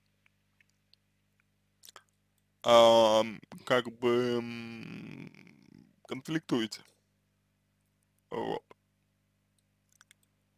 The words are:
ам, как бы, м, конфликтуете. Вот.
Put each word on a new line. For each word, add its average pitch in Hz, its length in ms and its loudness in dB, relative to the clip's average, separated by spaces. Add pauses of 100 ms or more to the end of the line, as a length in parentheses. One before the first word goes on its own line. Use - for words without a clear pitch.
(2500)
ам, 113 800 6 (260)
как 127 200 -2 (120)
бы, 123 400 0
м, 117 960 -14 (720)
конфликтуете. 131 760 -6 (1500)
Вот. - 320 -8 (2000)